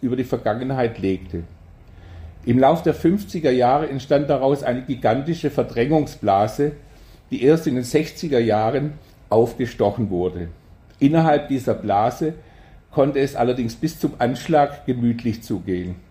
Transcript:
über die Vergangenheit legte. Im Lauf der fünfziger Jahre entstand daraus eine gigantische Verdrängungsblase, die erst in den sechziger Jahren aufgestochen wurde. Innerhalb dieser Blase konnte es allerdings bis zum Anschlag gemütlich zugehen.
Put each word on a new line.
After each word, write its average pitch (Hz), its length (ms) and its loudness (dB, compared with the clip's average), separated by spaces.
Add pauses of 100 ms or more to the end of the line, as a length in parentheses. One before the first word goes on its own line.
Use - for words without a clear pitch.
über 123 160 -2
die 127 80 0
Vergangenheit 120 720 -2
legte. 92 440 -4 (1000)
Im 123 160 4
Lauf 156 220 4
der 151 120 2
fünfziger 175 560 0
Jahre 127 380 2
entstand 143 420 0
daraus 139 320 2
eine 127 200 -2
gigantische 139 680 -2
Verdrängungsblase, 123 1200 0 (600)
die 110 100 -4
erst 160 240 4
in 139 80 0
den 123 80 0
sechziger 151 560 -2
Jahren 117 540 0 (380)
aufgestochen 113 800 0
wurde. 87 360 -2 (540)
Innerhalb 147 480 4
dieser 123 260 -2
Blase 113 600 -2 (580)
konnte 139 260 2
es 135 160 0
allerdings 123 400 0
bis 160 240 -4
zum - 220 -2
Anschlag 147 680 0
gemütlich 120 560 -2
zugehen. 90 540 -6 (140)